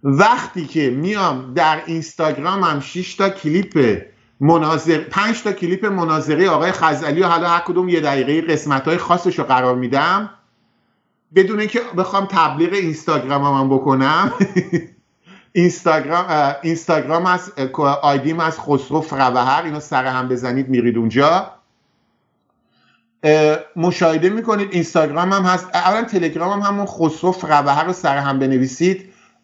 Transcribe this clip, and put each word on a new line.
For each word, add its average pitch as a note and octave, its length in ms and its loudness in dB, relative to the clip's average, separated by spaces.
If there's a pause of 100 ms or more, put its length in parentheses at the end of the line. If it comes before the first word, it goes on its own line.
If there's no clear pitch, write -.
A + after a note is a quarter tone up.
وقتی E3 640 2
که C#3+ 240 0
میام C#3+ 640 -2
در D#3 320 2
اینستاگرامم D#3+ 920 -2
شش F3+ 340 -10
تا G3 140 2
کلیپ D#3+ 760 0 (400)
مناظر-، D#3+ 680 2
پنج G#3+ 320 -2
تا G#3 100 -2
کلیپ F#3 320 -4
مناظره D#3+ 640 2
آقای E3 240 2
خزعلی D#3+ 500 0
و F#3+ 40 4
حالا E3+ 220 2
هر E3+ 120 2
کدوم F3+ 280 -2
یه E3+ 120 2
دقیقه C#3+ 400 0
قسمت‌های D3+ 560 0
خاصش F3 420 0
رو D3 60 -2
قرار B2+ 300 2
می‌دم، D3 560 0 (1040)
بدون F#3+ 240 2
اینکه G#3+ 220 -2 (160)
بخوام F#3+ 340 -2
تبلیغ E3 420 2
اینستاگرامم C#3+ 880 -2
هم C3+ 160 0
بکنم. C#3 560 2
<laughs> - 1200 -6
اینستاگرام، E3+ 760 2
اه، D3 340 0
اینستاگرام E3 640 -2
از، F3+ 300 -2
اه، C3+ 100 -4
کو-، C3 160 -4
آیدیم C#3+ 580 0
از D#3+ 200 -4
خسرو C#3+ 400 -2
فروهر، C3+ 640 0
اینو D3+ 160 -6
سر C3 260 -2
هم B2+ 220 -4
بزنید B2+ 400 -4
می‌رید A#2+ 280 2
اونجا. C#3 540 2 (1700)
اه، D3+ 340 4 (200)
مشاهده E3+ 540 2
می‌کنید G#3+ 420 -2
اینستاگرام E3+ 600 0
هم G3 100 2
هست. F3+ 320 0
اولاً F#3 300 2
تلگرام F3+ 560 -2
هم - 0 -
همون G3+ 260 -2
خسرو E3 460 -2
فروهر D3 520 2
رو F3+ 80 -4
سر C#3+ 260 -2
هم C#3 200 -2
بنویسید. C3+ 720 0 (320)